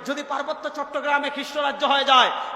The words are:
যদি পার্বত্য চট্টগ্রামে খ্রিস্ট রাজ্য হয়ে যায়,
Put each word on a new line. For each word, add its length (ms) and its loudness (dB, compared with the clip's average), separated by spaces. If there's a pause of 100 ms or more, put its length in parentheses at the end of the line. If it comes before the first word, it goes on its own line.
যদি 220 -4
পার্বত্য 400 -6
চট্টগ্রামে 640 -2
খ্রিস্ট 260 -8
রাজ্য 280 -2
হয়ে 200 4
যায়, 260 8 (240)